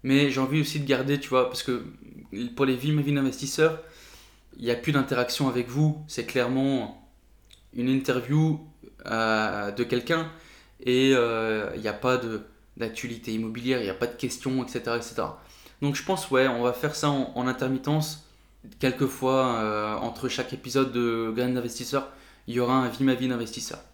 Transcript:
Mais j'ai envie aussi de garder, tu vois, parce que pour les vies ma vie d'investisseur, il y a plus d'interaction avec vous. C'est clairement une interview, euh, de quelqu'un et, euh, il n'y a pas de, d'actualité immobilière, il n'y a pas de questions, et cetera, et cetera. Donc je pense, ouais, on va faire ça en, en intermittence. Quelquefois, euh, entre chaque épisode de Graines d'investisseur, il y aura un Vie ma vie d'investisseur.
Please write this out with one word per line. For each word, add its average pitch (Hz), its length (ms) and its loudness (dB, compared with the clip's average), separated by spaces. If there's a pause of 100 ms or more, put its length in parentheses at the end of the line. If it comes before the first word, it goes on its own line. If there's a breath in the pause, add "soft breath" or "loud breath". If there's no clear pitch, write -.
Mais 139 260 4
j'ai 131 120 0
envie 139 180 2
aussi 147 220 -2
de 139 40 -4
garder, 139 340 2
tu - 100 -10
vois, 127 180 4
parce - 160 -6
que 123 220 -2 (680)
pour 139 100 2
les 131 100 2
vies 139 160 -2
ma 151 100 2
vie 143 120 0
d'investisseur, 143 680 0 (800 loud breath)
il 117 80 -8
y 120 60 2
a 120 40 4
plus 131 160 -2
d'interaction 135 560 2
avec 120 220 0
vous. 147 380 2
C'est 117 180 -6
clairement 131 840 0 (640)
une 123 160 -2
interview, 135 720 2 (460)
euh, 107 640 0
de 120 120 -2
quelqu'un 156 460 0 (560 loud breath)
et, 131 280 6
euh, 113 640 2
il 107 60 -6
n'y 107 60 -2
a 104 60 0
pas 127 240 2
de, 113 240 -4 (360)
d'actualité 113 560 -6
immobilière, 117 460 -2
il 113 40 -2
n'y 98 60 -2
a 92 60 -4
pas 117 120 -2
de - 80 -8
questions, 127 500 -4
et - 20 -14
cetera, 117 300 -4
et 117 40 -2
cetera. - 400 -6 (400 loud breath)
Donc 143 140 0
je - 80 -6
pense, 185 280 -2
ouais, 131 160 6
on 120 160 0
va 123 100 2
faire 151 220 -2
ça 147 140 0
en, 139 260 0
en 123 120 -2
intermittence. 135 800 -2 (520 soft breath)
Quelquefois, 131 800 2
euh, 107 380 0
entre 117 320 -4
chaque 131 260 -4
épisode 131 380 0
de 117 440 0
Graines 123 180 0
d'investisseur, 127 560 -4 (380 loud breath)
il 117 80 -6
y 123 40 2
aura 123 160 2
un 127 140 2
Vie 135 140 -2
ma 135 100 6
vie 127 140 0
d'investisseur. 117 520 -6 (140)